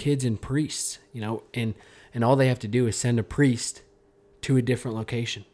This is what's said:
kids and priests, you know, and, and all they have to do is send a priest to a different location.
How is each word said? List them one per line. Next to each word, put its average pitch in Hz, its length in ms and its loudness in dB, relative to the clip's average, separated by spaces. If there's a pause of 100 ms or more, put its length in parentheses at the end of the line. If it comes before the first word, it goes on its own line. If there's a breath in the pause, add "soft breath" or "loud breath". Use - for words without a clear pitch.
kids 143 220 0
and 113 160 -2
priests, - 580 -4 (140)
you 120 80 -12
know, 107 220 -6 (120)
and, 113 200 -2 (400 loud breath)
and 117 100 0
all 131 120 6
they 135 120 6
have 123 120 2
to 110 80 -6
do 120 180 2
is 107 100 0
send 120 220 2
a 110 40 2
priest - 600 0 (600)
to 135 140 2
a 127 60 6
different 117 340 -2
location. 113 580 -6